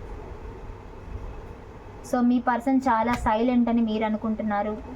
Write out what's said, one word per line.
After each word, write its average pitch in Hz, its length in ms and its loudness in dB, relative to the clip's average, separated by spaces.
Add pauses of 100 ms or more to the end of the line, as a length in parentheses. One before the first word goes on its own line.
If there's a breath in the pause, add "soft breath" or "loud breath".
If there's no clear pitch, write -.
(2000)
So, 247 140 4
మీ 247 140 6
పర్సన్ 247 400 4
చాలా 240 340 4
సైలెంట్ 240 560 4
అని 233 120 4
మీరు 220 240 2
అనుకుంటున్నారు. 214 720 0 (180)